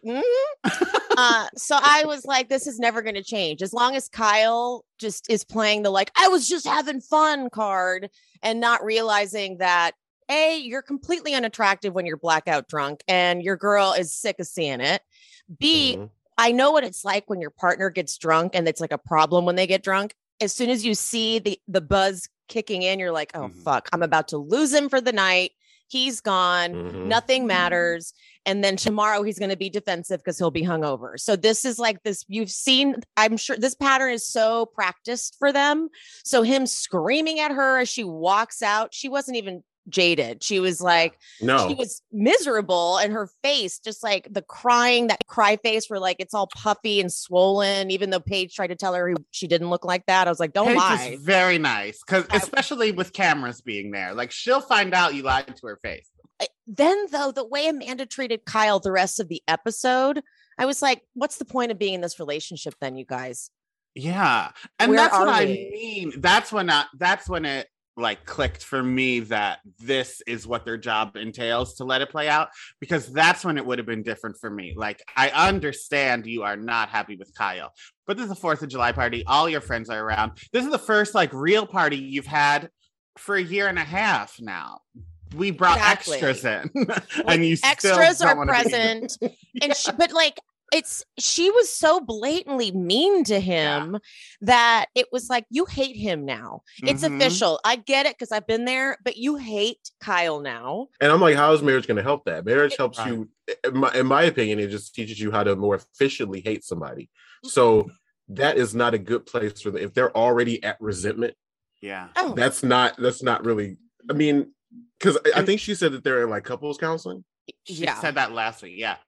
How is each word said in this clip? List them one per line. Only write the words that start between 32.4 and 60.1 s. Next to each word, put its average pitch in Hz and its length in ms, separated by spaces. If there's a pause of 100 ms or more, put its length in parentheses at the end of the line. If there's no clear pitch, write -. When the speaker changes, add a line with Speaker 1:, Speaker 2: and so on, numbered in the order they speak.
Speaker 1:
seen, 269 460 (200)
I'm 220 200
sure 247 200
this 247 200
pattern 262 360
is 233 140
so 226 400
practiced 226 720
for 285 140
them. 294 380 (340)
So 247 180
him 262 240
screaming 294 720
at 302 140
her 262 260
as 254 100
she - 140
walks 185 580
out, 214 340
she - 140
wasn't 262 280
even 190 260 (260)
jaded. 160 540
She 196 160
was 180 220
like, 170 380 (220)
Speaker 3:
No. 107 280
Speaker 1:
she - 60
was - 280 (100)
miserable, 208 840
and 208 140
her 208 160 (160)
face, 262 360
just, - 220
like, 208 280
the 202 120
crying, 240 680
that - 200
cry 214 280
face 220 340
where, 202 100
like, 185 200
it's 185 140
all 196 140
puffy 208 520
and 180 120
swollen, 196 800
even 190 180
though 185 100
Paige 185 340
tried 190 140
to 175 80
tell 185 180
her 180 140
he, 175 80 (160)
she - 160
didn't 170 220
look 175 140
like 180 220
that. 185 220
I - 20
was 165 80
like, 160 140
"Don't 208 160
Speaker 2:
Paige 240 80
Speaker 1:
lie." - 380
Speaker 2:
is 139 80
very 180 360
nice, 107 460
'cause 185 260
Speaker 1:
I 208 60
Speaker 2:
especially 233 560
with 180 200
cameras 147 480
being 104 300
there, 98 240
like, 120 160
she'll 262 300
find 208 340
out 175 200
you 139 100
lied 131 320
to 127 100
her 104 160
face. 92 260 (320)
Speaker 1:
I, 180 60 (220)
then, 349 420
though, 277 220
the 262 120
way 285 220
Amanda 262 400
treated 233 380
Kyle 214 340
the 190 140
rest 190 260
of 202 100
the 160 200
episode, 254 760 (380)